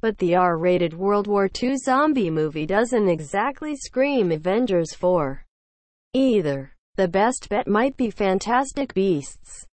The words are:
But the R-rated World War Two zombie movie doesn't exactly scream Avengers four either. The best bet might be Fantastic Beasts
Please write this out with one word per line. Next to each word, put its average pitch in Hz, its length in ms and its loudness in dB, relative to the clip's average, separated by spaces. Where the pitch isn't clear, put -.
But 220 180 -2
the 175 160 2
R-rated 175 580 2
World 202 340 0
War 202 220 2
Two 262 280 -2
zombie 269 520 2
movie 156 360 -2
doesn't 208 440 2
exactly 208 640 -2
scream 262 560 0
Avengers 180 640 0
four 160 500 0
either. 180 580 0
The 190 140 2
best 190 400 0
bet 208 180 -2
might 226 300 0
be 240 120 0
Fantastic 240 840 -2
Beasts - 800 -2